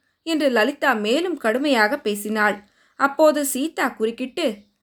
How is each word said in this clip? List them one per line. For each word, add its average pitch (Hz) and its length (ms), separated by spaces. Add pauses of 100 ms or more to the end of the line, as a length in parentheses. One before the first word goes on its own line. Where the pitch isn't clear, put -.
(220)
என்று 311 260
லலிதா 262 440
மேலும் 262 440
கடுமையாக 247 640
பேசினாள். 208 580 (440)
அப்போது 294 440
சீதா 294 440
குறுக்கிட்டு, 233 580 (360)